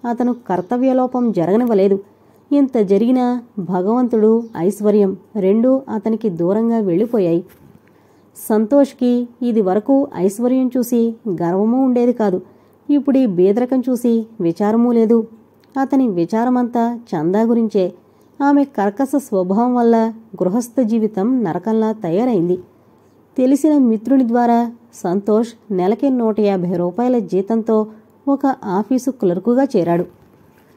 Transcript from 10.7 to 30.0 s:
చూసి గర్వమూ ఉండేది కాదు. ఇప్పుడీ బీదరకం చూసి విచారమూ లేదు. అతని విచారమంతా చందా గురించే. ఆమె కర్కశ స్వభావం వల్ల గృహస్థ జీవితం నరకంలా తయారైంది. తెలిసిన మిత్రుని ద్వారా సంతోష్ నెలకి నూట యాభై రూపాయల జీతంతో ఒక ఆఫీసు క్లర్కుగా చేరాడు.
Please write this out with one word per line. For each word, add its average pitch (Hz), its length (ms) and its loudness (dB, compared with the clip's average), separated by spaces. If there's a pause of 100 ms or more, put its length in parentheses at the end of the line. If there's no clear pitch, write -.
చూసి 233 380 0 (140)
గర్వమూ 190 540 0
ఉండేది 247 300 2
కాదు. 202 280 -2 (500)
ఇప్పుడీ 269 360 2
బీదరకం 208 640 2
చూసి 233 360 0 (140)
విచారమూ 208 520 0
లేదు. 226 340 2 (540)
అతని 269 280 0
విచారమంతా 233 840 -2
చందా 196 480 -2
గురించే. 226 500 0 (500)
ఆమె 285 220 4
కర్కశ 214 520 -4
స్వభావం 214 580 -2
వల్ల 226 380 2 (300)
గృహస్థ 233 380 -2
జీవితం 220 640 -2
నరకంలా 220 480 -2
తయారైంది. 185 640 -2 (800)
తెలిసిన 285 400 2
మిత్రుని 233 500 2
ద్వారా 233 440 2 (220)
సంతోష్ 208 800 -2
నెలకి 202 380 0
నూట 220 300 0
యాభై 190 320 0
రూపాయల 233 460 0
జీతంతో 214 680 -2 (420)
ఒక 277 180 0 (180)
ఆఫీసు 214 460 -2
క్లర్కుగా 220 540 0
చేరాడు. 170 400 0 (720)